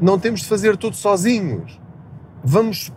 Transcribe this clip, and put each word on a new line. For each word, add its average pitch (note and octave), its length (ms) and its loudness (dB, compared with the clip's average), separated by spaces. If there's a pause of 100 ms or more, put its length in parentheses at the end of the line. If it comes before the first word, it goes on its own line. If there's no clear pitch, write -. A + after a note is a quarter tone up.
Não F#3+ 180 4
temos A3 220 -2
de - 60 -10
fazer G#3 300 2
tudo A3 200 -6
sozinhos. F#3+ 840 0 (600)
Vamos G3 540 0